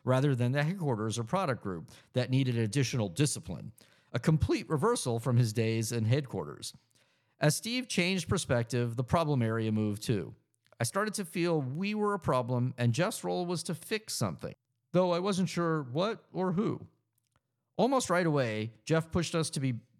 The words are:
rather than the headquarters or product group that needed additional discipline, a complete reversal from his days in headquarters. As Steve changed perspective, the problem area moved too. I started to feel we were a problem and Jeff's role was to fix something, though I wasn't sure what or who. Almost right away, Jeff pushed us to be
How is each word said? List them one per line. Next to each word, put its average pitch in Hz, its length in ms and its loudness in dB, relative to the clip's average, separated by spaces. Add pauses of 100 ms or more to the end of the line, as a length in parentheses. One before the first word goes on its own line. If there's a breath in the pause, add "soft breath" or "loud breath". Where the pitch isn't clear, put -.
rather 131 320 4
than 123 180 2
the 143 120 2
headquarters 123 540 -2
or 117 60 -2
product 151 380 -2
group 87 280 -6 (220 loud breath)
that 123 180 0
needed 127 280 2
additional 113 500 0
discipline, 98 640 -4 (400 soft breath)
a 120 60 -2
complete - 500 2
reversal 143 520 0
from 123 160 2
his 117 160 4
days 113 400 0
in 113 120 -2
headquarters. 110 720 -2 (640 soft breath)
As 151 160 2
Steve 247 320 -4
changed 180 400 0
perspective, 120 680 0
the 127 80 -2
problem 151 360 2
area 110 320 2
moved 107 300 0
too. 107 320 -2 (440)
I 127 60 0
started 202 300 -2
to 202 100 -6
feel 165 380 0
we 175 320 -4
were 208 180 0
a 202 60 0
problem 123 580 0
and 120 160 4
Jeff's 180 320 0
role 180 220 -2
was 175 160 -2
to 170 120 -6
fix - 380 -6
something, - 420 -4 (380)
though 180 200 4
I 170 80 0
wasn't 185 280 0
sure 160 360 0
what 175 480 -4
or 180 200 0
who. 170 280 0 (1000)
Almost 247 320 4
right 175 160 4
away, 117 460 2 (120)
Jeff 160 260 2
pushed 175 240 0
us 160 160 0
to 147 100 -4
be 131 160 0 (240)